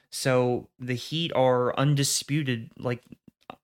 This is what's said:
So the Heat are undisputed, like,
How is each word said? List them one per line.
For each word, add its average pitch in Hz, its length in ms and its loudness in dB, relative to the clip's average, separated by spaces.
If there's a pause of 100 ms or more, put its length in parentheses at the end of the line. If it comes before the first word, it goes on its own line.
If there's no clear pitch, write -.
So 123 600 0 (100)
the 127 140 -6
Heat 156 420 -4
are 123 420 2
undisputed, 139 1000 0
like, 123 260 -6 (600)